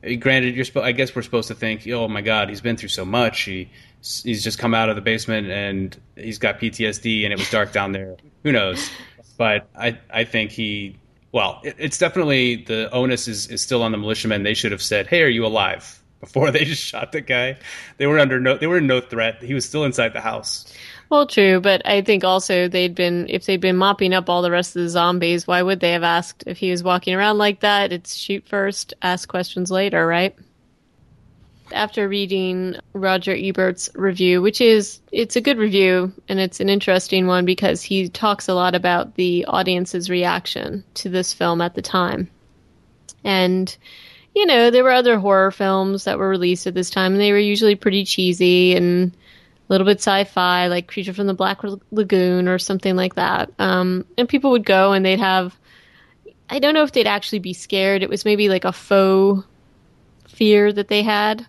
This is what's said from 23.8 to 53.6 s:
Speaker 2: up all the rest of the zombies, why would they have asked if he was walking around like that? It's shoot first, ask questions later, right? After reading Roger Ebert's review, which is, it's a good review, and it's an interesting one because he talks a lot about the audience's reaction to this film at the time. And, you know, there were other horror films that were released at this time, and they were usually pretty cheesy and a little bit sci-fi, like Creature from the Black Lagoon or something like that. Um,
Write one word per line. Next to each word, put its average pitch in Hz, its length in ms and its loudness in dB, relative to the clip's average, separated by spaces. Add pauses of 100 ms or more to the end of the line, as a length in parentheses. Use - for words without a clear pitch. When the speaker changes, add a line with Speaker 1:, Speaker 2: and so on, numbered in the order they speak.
Speaker 2:
up 180 160 0
all 180 140 2
the 175 80 0
rest 175 240 -2
of 175 80 -2
the 170 60 -2
zombies, 175 580 0
why 180 160 2
would 185 160 0
they 175 140 0
have 170 100 -2
asked 170 460 -2
if 185 100 -10
he 185 140 -2
was 175 100 -4
walking 180 320 0
around 208 240 2
like 208 220 0
that? 202 320 2
It's - 240 -10
shoot - 320 -8
first, 196 440 -4 (100)
ask 180 260 -2
questions 180 420 -4
later, 185 340 0
right? 175 300 0 (1400)
After 214 380 -2
reading 185 680 -4 (180)
Roger 190 440 -2
Ebert's 185 580 -2
review, 185 480 2
which 208 180 0
is, 220 380 4 (140)
it's 226 240 -2
a 240 40 2
good 247 180 0
review, 190 540 2 (160)
and 190 120 -2
it's 185 180 -4
an 196 100 -2
interesting 190 600 2
one 180 160 2
because 180 380 0
he 190 260 -2
talks 202 400 -2
a 190 60 2
lot 180 200 2
about 180 400 0
the 175 300 0
audience's 180 680 -2
reaction 180 720 -2 (120)
to - 140 -10
this 180 240 -4
film 170 280 0
at 175 160 -4
the 196 60 -8
time. - 460 -4 (920)
And, 185 540 0 (580)
you 415 100 2
know, 240 280 4
there 247 100 6
were 262 80 4
other 247 300 4
horror 196 320 4
films 190 500 0
that - 160 -2
were 190 100 0
released 180 380 0
at 180 80 -4
this 180 160 -2
time, 185 220 2
and 196 80 2
they 208 100 4
were 202 80 4
usually 208 380 4
pretty 196 280 0
cheesy 180 720 4
and 175 380 2 (560)
a - 40 2
little 190 120 4
bit 202 140 4
sci-fi, 180 720 2
like 175 180 -2
Creature 190 260 -8
from 196 140 -2
the 196 80 0
Black 190 240 -2 (320)
Lagoon 185 560 2
or 185 100 2
something 190 380 -2
like 185 220 -2
that. - 420 0
Um, 185 480 0 (100)